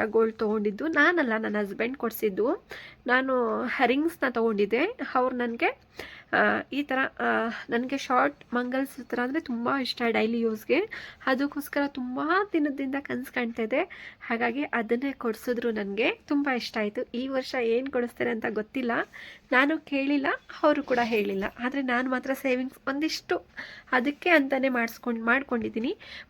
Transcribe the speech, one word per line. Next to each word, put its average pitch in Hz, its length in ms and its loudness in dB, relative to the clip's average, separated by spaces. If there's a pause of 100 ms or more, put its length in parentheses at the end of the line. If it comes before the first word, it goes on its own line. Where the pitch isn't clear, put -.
ಗೋಲ್ಡ್ 220 320 2
ತೊಗೊಂಡಿದ್ದು, 214 520 0
ನಾನಲ್ಲ, 302 500 4
ನನ್ನ 214 200 -2
ಹಸ್ಬೆಂಡ್ 208 380 -2
ಕೊಡಿಸಿದ್ದು. 220 680 0 (400)
ನಾನು 262 260 2 (540)
ರಿಂಗ್ಸ್ನ 277 440 2
ತೊಗೊಂಡಿದ್ದೆ. 226 680 2 (160)
ಅವ್ರು 254 220 2
ನನಗೆ, 240 420 0 (540)
ಆ, - 60 4 (340)
ಈ 269 100 -2
ಥರ, 269 160 0
ಆ, 233 500 0 (220)
ನನಗೆ 254 280 0
ಶಾರ್ಟ್ 269 560 0
ಮಂಗಲಸೂತ್ರ 247 640 -2
ಅಂದರೆ 262 200 0
ತುಂಬ 247 360 -2
ಇಷ್ಟ 254 320 -4
ಡೈಲಿ 226 320 2
ಯೂಸ್ಗೆ. 226 400 0 (460)
ಅದಕ್ಕೋಸ್ಕರ 285 600 0
ತುಂಬ 254 340 -6 (320)
ದಿನದಿಂದ 277 480 0
ಕನಸು 254 340 -6
ಕಾಣ್ತಾ 233 280 -2
ಇದ್ದೆ. 262 200 0 (380)
ಹಾಗಾಗಿ 240 420 -2
ಅದನ್ನೇ 240 500 -2
ಕೊಡಿಸಿದ್ರು 240 580 -2
ನನಗೆ. 214 400 0
ತುಂಬ 294 460 -2
ಇಷ್ಟ - 200 -6
ಆಯಿತು. 214 380 -2
ಈ 254 140 -4
ವರ್ಷ 262 320 -4
ಏನು 240 300 0
ಕೊಡಿಸ್ತಾರೆ 240 400 -2
ಅಂತ 226 180 -4
ಗೊತ್ತಿಲ್ಲ, 226 440 -2 (600)
ನಾನು 285 260 4
ಕೇಳಿಲ್ಲ, 277 480 0 (360)
ಅವರು 294 200 6
ಕೂಡ 254 200 0
ಹೇಳಿಲ್ಲ. 202 420 0 (140)
ಆದರೆ 254 240 -2
ನಾನು 254 280 0
ಮಾತ್ರ 262 220 -2
ಸೇವಿಂಗ್ಸ್ 262 460 -2 (100)
ಒಂದಿಷ್ಟು 311 580 -2 (460)
ಅದಕ್ಕೆ 277 380 2
ಅಂತಲೇ 269 380 4
ಮಾಡಿಸ್ಕೊಂಡು, 233 560 -2
ಮಾಡ್ಕೊಂಡಿದ್ದೀನಿ. 233 720 0 (320)